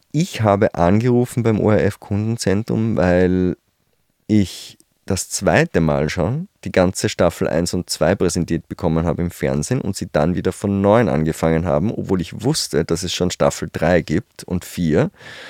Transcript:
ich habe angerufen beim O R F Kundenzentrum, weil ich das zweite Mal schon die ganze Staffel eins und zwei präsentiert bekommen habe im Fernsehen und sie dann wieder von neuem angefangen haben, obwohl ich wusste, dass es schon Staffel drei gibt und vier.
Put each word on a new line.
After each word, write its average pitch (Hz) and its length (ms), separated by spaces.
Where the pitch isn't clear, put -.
ich 156 300
habe 101 340
angerufen 117 680
beim 110 160
O 104 120
R 90 120
F 101 160
Kundenzentrum, 110 960
weil 90 600
ich - 500
das - 240
zweite 95 520
Mal 76 280
schon 120 380
die 92 80
ganze 92 380
Staffel - 380
eins 87 260
und 90 160
zwei 82 260
präsentiert 85 520
bekommen 82 380
habe 80 160
im 85 80
Fernsehen 76 520
und 98 140
sie 87 160
dann 80 240
wieder - 160
von 98 300
neuem 104 260
angefangen 80 580
haben, 82 260
obwohl 95 300
ich - 220
wusste, 113 420
dass 82 180
es 87 100
schon 90 160
Staffel 78 420
drei 87 300
gibt - 420
und 90 220
vier. 87 460